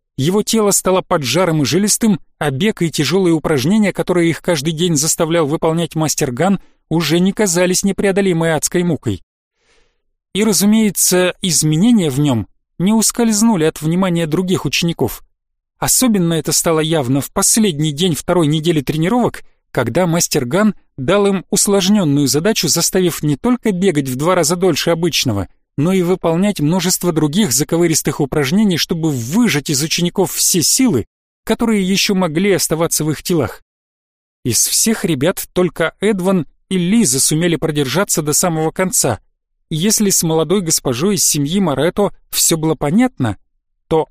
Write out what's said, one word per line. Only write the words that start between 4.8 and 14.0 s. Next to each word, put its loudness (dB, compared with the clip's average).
заставлял 0
выполнять -2
мастер -2
Ган, 0
уже 0
не 2
казались 0
непреодолимой 0
адской -2
мукой. -2
И, 0
разумеется, 2
изменения 2
в -2
нём 0
не 2
ускользнули 2
от -2
внимания 0